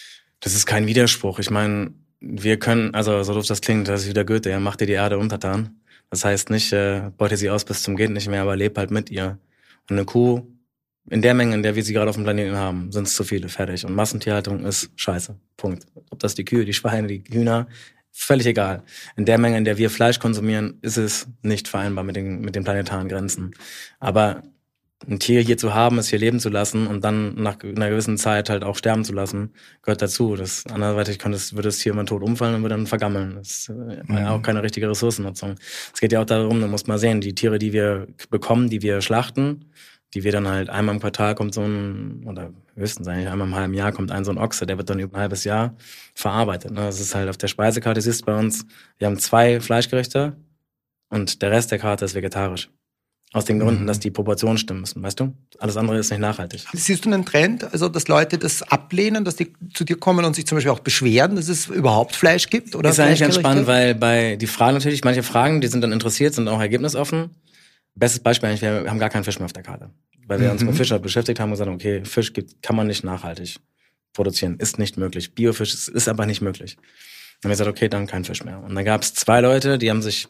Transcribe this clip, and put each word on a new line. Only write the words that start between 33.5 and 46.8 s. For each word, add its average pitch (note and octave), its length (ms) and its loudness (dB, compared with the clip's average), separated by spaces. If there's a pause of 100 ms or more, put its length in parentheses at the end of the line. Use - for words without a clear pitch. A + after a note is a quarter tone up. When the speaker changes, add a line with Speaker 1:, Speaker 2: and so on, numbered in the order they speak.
Speaker 1:
ist, - 200 -10
äh, A2+ 360 -12
Speaker 2:
Mhm. G#2 200 0
Speaker 1:
auch A2 160 0
keine G#2+ 200 -2
richtige G#2+ 280 -2
Ressourcennutzung. G2+ 640 -2 (400)
Es - 60 -6
geht A2 120 4
ja A2 80 4
auch A2 60 0
darum, A2 340 2
du G#2+ 60 0
musst G#2 200 -4
mal G#2+ 120 0
sehen, A2 240 2
die G2 120 -6
Tiere, G#2+ 240 2
die G#2+ 140 0
wir G#2 360 0 (200)
bekommen, A#2 400 2
die A2 140 -2
wir G2+ 180 0
schlachten, C3+ 720 -2 (400)
die G2 100 -6
wir G2+ 100 2
dann G2+ 140 0
halt F#2+ 220 -2
einmal G#2 280 -2
im G#2+ 40 -4
Quartal G#2 340 -2
kommt G#2 200 -4
so G#2+ 80 -4
ein, G#2 640 -6
oder F2+ 240 -12 (240)
höchstens F#2+ 340 -6
eigentlich F2+ 220 -4
einmal G2 180 -2
im F#2 60 -4
halben F#2+ 180 -2
Jahr G2 200 -2
kommt G2 200 -4
ein G2 140 -4
so G2+ 60 -4
ein F#2 40 -2
Ochse, G2+ 300 -4
der F#2 100 -4
wird F#2+ 140 -8
dann G2 80 -2
über F#2+ 180 -8
ein G2 60 -4
halbes G2 220 -4
Jahr A2+ 320 -2 (380)
verarbeitet, G2+ 580 -2
ne? G2+ 100 -6